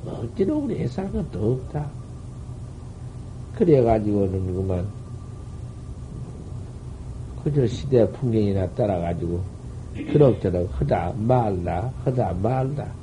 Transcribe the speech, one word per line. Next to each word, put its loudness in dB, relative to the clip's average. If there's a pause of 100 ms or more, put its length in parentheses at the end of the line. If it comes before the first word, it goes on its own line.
억지로 -2
우리 -2
애살 -4
것도 -2
없다. -4 (1700)
그래가지고는 6
그만 0 (2500)
그저 4
시대 4
풍경이나 2
따라가지고 0 (580)
그럭저럭 6 (120)
하다 2
말다, 2 (120)
하다 0
말다. 0 (160)